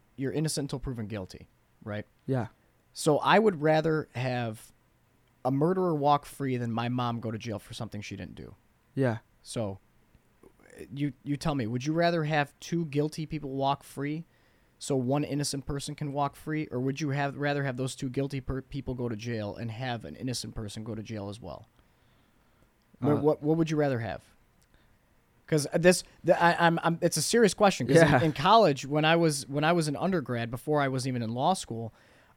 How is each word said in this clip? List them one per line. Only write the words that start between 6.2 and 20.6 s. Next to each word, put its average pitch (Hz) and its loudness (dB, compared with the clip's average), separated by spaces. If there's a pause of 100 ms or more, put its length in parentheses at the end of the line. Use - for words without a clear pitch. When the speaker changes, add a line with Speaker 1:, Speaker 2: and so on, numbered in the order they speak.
Speaker 1:
free 131 -4
than 120 -2
my 117 -2
mom 120 -2
go 113 -4
to 113 -6
jail 117 -6
for - -16
something 104 -8
she 104 -10
didn't 95 -12
do. - -16 (400)
Speaker 2:
Yeah. 123 0 (260)
Speaker 1:
So, 101 -6 (1120)
you, 143 -2 (100)
you 143 -4
tell 151 0
me, 120 -2
would 123 -4
you 156 0
rather 170 2
have 147 0
two 170 -4
guilty 151 -2
people 147 -8
walk 135 0
free 147 -8 (540)
so - -2
one 131 0
innocent 139 -4
person 147 -8
can 147 -6
walk 143 -2
free, 156 -6
or 123 -4
would 135 -2
you 151 -2
have, 139 -2
rather 143 0
have 131 -4
those 127 -4
two 135 -6
guilty 135 -4
per-, 131 -6
people 131 -8
go 123 -4
to 117 -4
jail 107 -6
and 113 -8
have 120 -8
an 73 -12
innocent 113 -8
person 110 -10